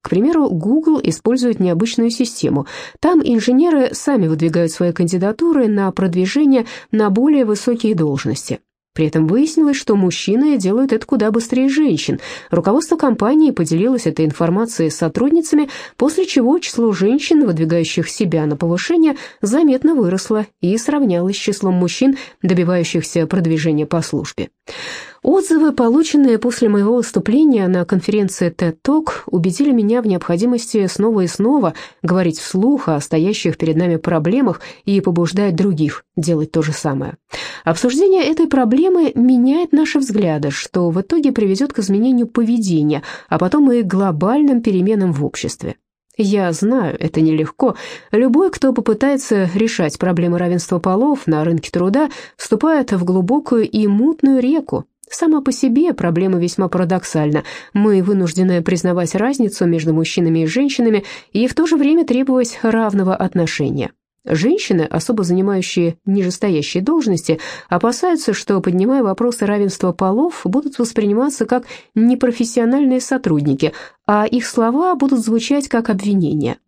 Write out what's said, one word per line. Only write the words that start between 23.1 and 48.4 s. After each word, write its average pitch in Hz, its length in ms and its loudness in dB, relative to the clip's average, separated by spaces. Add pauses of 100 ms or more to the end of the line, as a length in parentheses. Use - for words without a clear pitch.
продвижения 160 640 0
по 165 160 -2
службе. - 480 -6 (720)
Отзывы, 320 480 2
полученные 262 680 2
после 233 300 0
моего 208 280 2
выступления 226 720 2
на 180 160 0
конференции 185 640 -2
тед 165 360 -4
Talk, 311 400 0
убедили 185 460 0
меня 233 300 2
в 220 60 -2
необходимости 208 800 0
снова 208 340 0
и 180 60 0
снова 220 460 0 (280)
говорить 175 380 0
вслух 233 500 -2
о 151 100 0
стоящих 165 580 -2
перед 160 200 0
нами 175 180 0
проблемах 170 640 0 (240)
и 196 160 0
побуждать 180 560 0
других 160 480 -2 (140)
делать 156 340 -2
то 160 100 0
же 151 120 -2
самое. 139 420 -6 (480)
Обсуждение 285 600 2
этой 320 240 0
проблемы 302 680 2
меняет 262 560 2
наши 302 280 2
взгляды, 175 520 0
что 175 380 -2
в 170 100 0
итоге 285 320 0
приведет 220 400 0
к - 80 -4
изменению 226 480 2
поведения, 190 760 0 (280)
а 165 100 0
потом 269 320 4
и 240 100 2
глобальным 196 800 0
переменам 196 520 0
в 143 120 -2
обществе. - 500 -8 (420)
Я 196 340 0
знаю, 202 480 -2
это 160 220 -2
нелегко. 156 540 0 (360)
Любой, 269 400 2